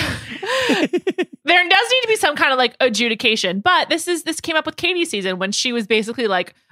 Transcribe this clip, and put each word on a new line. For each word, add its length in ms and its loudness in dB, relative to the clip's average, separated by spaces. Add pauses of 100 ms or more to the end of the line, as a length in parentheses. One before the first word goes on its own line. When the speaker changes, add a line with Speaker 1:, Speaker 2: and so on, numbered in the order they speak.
(480)
Speaker 1:
<laughs> 200 0
Speaker 2:
there 1000 0
does 220 4
need 120 2
to 60 -2
be 80 4
some 200 0
kind 160 4
of, 60 2
like, 220 2
adjudication. 800 0
But 280 2
this 200 -2
is, 160 -2
this 160 -6
came 160 -4
up 100 -2
with 100 -8
Katie's 340 -2
season 280 -4
when 140 -4
she 200 -2
was 140 -2
basically, 400 0
like, 280 -2 (180)